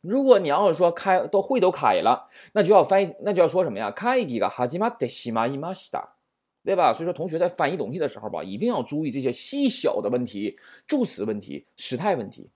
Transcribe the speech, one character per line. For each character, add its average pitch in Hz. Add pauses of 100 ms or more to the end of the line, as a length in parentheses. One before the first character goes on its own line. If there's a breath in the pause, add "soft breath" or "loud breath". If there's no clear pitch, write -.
如 240
果 247
你 175
要 175
是 151
说 175
开， 185
都， 190
会 254
都 185
开 98
了， 117 (240 loud breath)
那 208
就 185
要 196
翻 196
译， 170
那 208
就 185
要 202
说 180
什 143
么 98
呀 104
？“会 240
議 117
が 95
始 123
ま 226
っ 240
て 123
し -
ま 113
い 139
ま 170
し -
た”， - (560)
对 190
吧？ 151
所 165
以 -
说 175
同 190
学 156
在 165
翻 165
译 185
东 120
西 175
的 147
时 -
候 107
吧， 82
一 95
定 202
要 165
注 147
意 131
这 135
些 127
细 277
小 -
的 101
问 123
题， 101 (300 loud breath)
助 262
词 -
问 107
题、 -
时 -
态 185
问 101
题 -